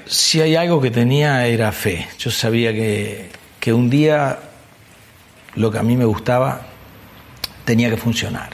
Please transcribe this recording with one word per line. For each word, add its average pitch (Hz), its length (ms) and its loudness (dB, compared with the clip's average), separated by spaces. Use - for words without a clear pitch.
Si - 340 0
hay 156 140 2
algo 170 260 2
que 127 80 2
tenía 127 560 2
era 113 260 2
fe. 90 360 -4
Yo 120 140 -6
sabía 113 420 0
que, 107 560 -4
que 113 140 0
un 123 180 2
día 147 480 2
lo 110 140 0
que 104 80 -6
a 101 60 -4
mí 117 140 2
me 123 80 2
gustaba 127 560 0
tenía 120 260 2
que 113 60 -2
funcionar. - 560 -4